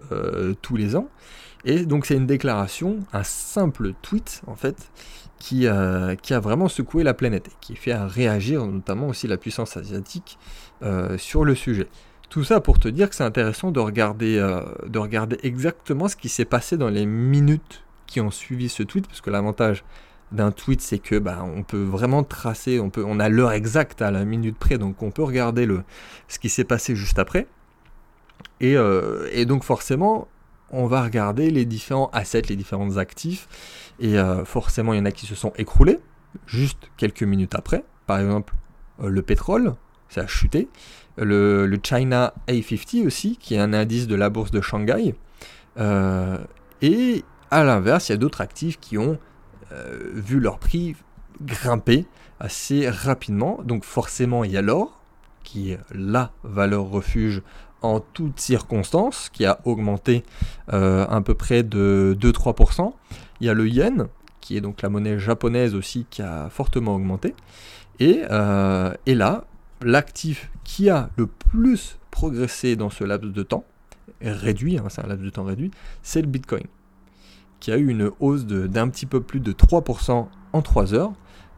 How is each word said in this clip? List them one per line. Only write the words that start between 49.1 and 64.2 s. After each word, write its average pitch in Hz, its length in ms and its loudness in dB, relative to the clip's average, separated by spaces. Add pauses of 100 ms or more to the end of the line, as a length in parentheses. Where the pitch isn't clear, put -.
euh, 62 400 -12
vu 107 280 -2
leur 104 180 0
prix 170 360 0 (460)
grimper 123 680 0 (320)
assez 139 500 -2
rapidement. 123 760 -2
Donc 120 200 -4
forcément, 120 600 -2
il 95 80 -4
y 95 40 -2
a 98 60 2
l'or, 143 380 -2 (420)
qui 98 300 -8
est 90 80 -8 (100)
la 104 420 -2 (120)
valeur 101 400 0
refuge 101 580 -2 (400)
en 110 180 0
toutes 147 400 -8
circonstances, 127 920 0
qui - 160 -2
a 95 180 2
augmenté, 110 580 0 (500)
euh, 95 360 4
à 107 120 2
peu - 140 2
près 120 280 2
de 98 560 4
deux 120 120 6
à - 20 8
trois 117 220 0
pour - 180 10
cent. 208 220 -2 (460)
Il 117 60 0
y 117 40 4
a 107 40 4
le 110 140 4
yen, 151 400 2 (320)